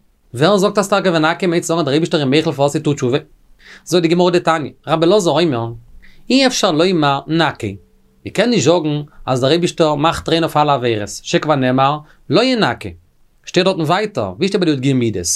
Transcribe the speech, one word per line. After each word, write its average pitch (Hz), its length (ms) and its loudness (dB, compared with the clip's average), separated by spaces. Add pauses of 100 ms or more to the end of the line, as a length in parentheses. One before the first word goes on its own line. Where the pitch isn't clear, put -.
(340)
ווער 165 240 2
זאגט 208 180 0
דאס 196 180 0
דא 190 200 0
ונקה, 165 340 0
מיינט 170 160 0
זאגן, 165 220 -2
דער 135 100 0
רבי 160 100 2
שטער 170 140 -2
אין 139 100 0
מכל, 156 220 2
פאר 139 160 0
זיי 143 140 -4
טוט 147 140 -2
תשובה? 131 220 -2 (680)
זאגט 175 160 0
די 165 60 -4
גמרא 175 240 2
דתניא, 160 400 0 (160)
רבי 160 180 0
אלעזר 180 260 2
אומר, 139 360 0 (640)
אי 262 180 4
אפשר 220 240 0
לומר 151 560 2
נקה. 151 400 -2 (580)
איך 101 80 -12
קען 220 160 0
נישט 190 160 2
זאגן, 156 360 2 (240)
אז 123 160 -2
דער 131 120 4
רבי 175 140 2
שטער 156 280 0
מאכט 147 340 -2
ריין 165 140 2
אויף 151 140 -2
אלע 147 160 4
עבירות. 117 360 -2 (140)
שכבר 156 320 0
נאמר, 131 420 2 (320)
לא 170 140 2
ינקה. 180 460 -2 (560)
שטייט 180 200 0
דארט 190 140 0
ווייטער, 165 580 -2
ווי 170 100 -2
שטייט 190 160 -2
ביי 156 120 0
די 131 120 -2
יג 135 80 2
מידות? 107 300 -2 (100)